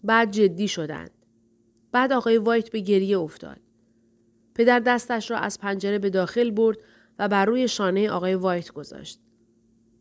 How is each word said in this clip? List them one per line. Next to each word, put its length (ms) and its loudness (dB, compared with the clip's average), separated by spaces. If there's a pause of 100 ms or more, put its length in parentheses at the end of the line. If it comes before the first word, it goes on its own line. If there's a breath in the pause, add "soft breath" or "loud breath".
بعد 280 2
جدی 360 2
شدند. 440 -8 (800)
بعد 220 2
آقای 240 2
وایت 320 0
به 100 -6
گریه 380 2
افتاد. 400 -8 (960)
پدر 240 4
دستش 520 -2
را 60 -4
از 220 -6
پنجره 400 -4
به 100 -2
داخل 420 0
برد 260 2 (420 soft breath)
و 100 -2
بر 160 2
روی 220 2
شانه 420 0
آقای 260 -2
وایت 360 -2
گذاشت. 480 -16 (800)